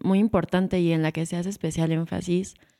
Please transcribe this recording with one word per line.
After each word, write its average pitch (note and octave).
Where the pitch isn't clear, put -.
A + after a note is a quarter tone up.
muy F#3+
importante F#3
y E3+
en D#3+
la D#3
que D#3+
se E3+
hace F3
especial E3
énfasis F3